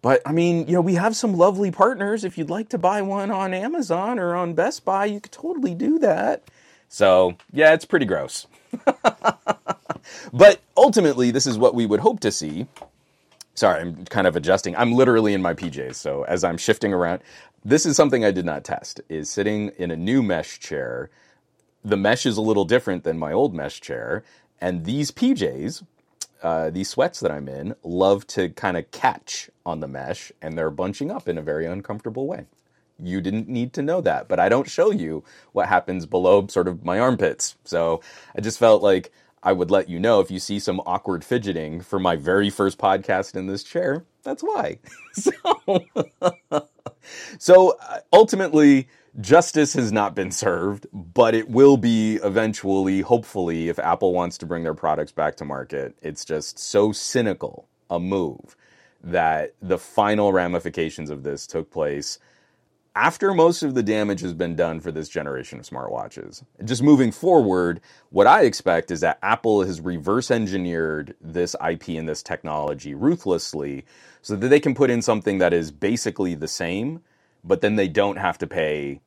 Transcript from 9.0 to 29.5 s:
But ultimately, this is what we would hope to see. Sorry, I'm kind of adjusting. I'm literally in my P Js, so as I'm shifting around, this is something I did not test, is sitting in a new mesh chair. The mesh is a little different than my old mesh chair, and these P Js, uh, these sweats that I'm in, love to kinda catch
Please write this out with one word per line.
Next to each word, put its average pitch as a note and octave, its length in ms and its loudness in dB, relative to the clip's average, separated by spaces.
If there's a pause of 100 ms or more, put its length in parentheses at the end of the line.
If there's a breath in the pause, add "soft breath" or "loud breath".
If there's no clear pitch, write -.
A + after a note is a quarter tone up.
But F#3 300 8 (160)
ultimately, D3 540 4
this C3 160 0
is A#2 100 -2
what B2 160 6
we A#2 120 0
would G#2+ 160 2
hope A3 200 2
to G#2 100 0
see. E2 360 -8 (880)
Sorry, F2 260 2
I'm F2 240 -10
kind F#2+ 220 0
of E2 80 2
adjusting. F2+ 400 0
I'm A#2 180 2
literally A2+ 400 4
in F#2+ 80 0
my E2+ 120 -2
P E2+ 160 -6
Js, C2 260 -10
so C#2+ 280 -6
as F2+ 200 -2
I'm E2+ 140 -2
shifting G2+ 360 0
around, F2+ 280 -2 (420 loud breath)
this C#3+ 220 2
is D3 100 0
something C3+ 280 4
I G2+ 80 4
did F#2 140 -2
not D2+ 180 -6
test, - 460 -10
is D#2 200 -8
sitting G#2 480 -4
in F2 140 -6
a D#2+ 40 -6
new G#2+ 260 0
mesh F2+ 380 -4
chair. B1+ 500 -8 (720 soft breath)
The G2+ 140 0
mesh G#2 280 0
is A2+ 120 0
a A2 40 -2
little G#2 240 2
different F#2 380 0
than E2 140 -4
my D#2 140 -6
old G#2 220 0
mesh C#2+ 280 -10
chair, B1+ 420 -8 (360 soft breath)
and F2 260 -6
these C#3+ 260 -4
P C4 220 0
Js, D#2 500 -6 (600)
uh, D#2+ 260 -2
these F#2 200 -6
sweats - 320 -2
that E2+ 100 -2
I'm D2 160 -10
in, C#2 360 -10
love F#2+ 440 2
to F2+ 220 -4
kinda F2+ 340 -4
catch - 680 -4 (160)